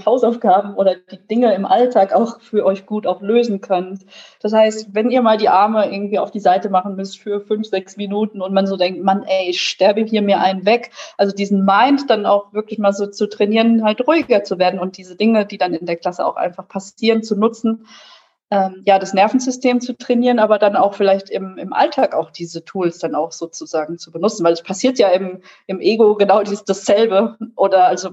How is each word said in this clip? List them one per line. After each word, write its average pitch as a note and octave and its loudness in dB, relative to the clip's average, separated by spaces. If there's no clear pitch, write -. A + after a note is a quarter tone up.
Hausaufgaben G#3+ 2
oder F#3+ 2
die - -18
Dinge A3+ 2
im F#3+ -2
Alltag A3 2
auch A3+ 0
für - -2
euch G3 -2
gut G#3+ -6
auch F#3 -4
lösen A3 0
könnt. F#3 -6
Das G#3+ -4
heißt, A3 0
wenn A3 0
ihr B3+ 2
mal A3 4
die G#3+ 0
Arme G3+ 2
irgendwie G3+ -4
auf F3+ -4
die G#3 -8
Seite G3 2
machen F#3+ -2
müsst G3 -12
für G3+ -8
fünf, G#3+ -4
sechs F#3+ -8
Minuten G3+ -6
und F#3+ -6
man F#3+ 2
so F#3+ -4
denkt, F3+ -2
„Mann, G3 0
ey, F#3 -2
ich F3+ -4
sterbe G3+ 0
hier A3 0
mir G3 2
einen F#3 -2
weg.“ A#3 0
Also G3+ 0
diesen G3 0
Mind A3 4
dann G#3+ 0
auch G3+ 0
wirklich G#3+ -6
mal G3+ 2
so G3+ -4
zu G3+ -4
trainieren, A3 2
halt G#3+ 0
ruhiger B3 2
zu F3+ -4
werden F3+ 0
und F#3+ -8
diese F3+ -18
Dinge, G#3+ 2
die G3+ -12
dann F3+ -2
in E3 -6
der E3+ -4
Klasse F3+ -6
auch - -4
einfach F3 -6
passieren, A3 -2
zu A3 -6
nutzen, A3+ -2
ähm, F#3+ -2
ja, G3 6
das F#3+ -6
Nervensystem B3 0
zu B3 -10
trainieren, B3 0
aber G#3+ 2
dann G#3 2
auch G3 2
vielleicht G3 0
im, F#3+ -8
im G3 -12
Alltag C#4+ 0
auch - -4
diese E3 -12
Tools F3 -4
dann D#3 -6
auch D#3 -4
sozusagen E3 -8
zu - -20
benutzen, F#3 -2
weil E3+ 4
es E3+ -6
passiert B3+ -2
ja G3+ 4
im, F#3 -2
im F#3+ -8
Ego G#3+ 4
genau G3+ 2
dies, G3+ -8
dasselbe. A3 0
Oder F#3+ 4
also F3+ -2